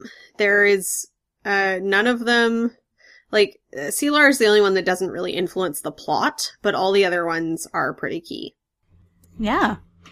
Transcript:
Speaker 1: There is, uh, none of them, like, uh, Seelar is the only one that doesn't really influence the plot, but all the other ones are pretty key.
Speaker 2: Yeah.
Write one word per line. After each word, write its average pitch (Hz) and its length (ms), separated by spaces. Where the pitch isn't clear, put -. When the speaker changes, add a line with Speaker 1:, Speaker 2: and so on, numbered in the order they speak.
Speaker 1:
There 202 280
is, 196 420
uh, 196 360
none 196 260
of 240 180
them, 233 500
like, 208 260
uh, 139 180
Seelar 294 380
is 277 80
the 220 100
only 208 140
one 196 120
that 185 120
doesn't 185 260
really 180 220
influence 180 460
the 151 140
plot, - 580
but 202 140
all 190 160
the 196 140
other 175 200
ones 165 480
are 151 200
pretty 156 260
key. - 360
Speaker 2:
Yeah. 226 380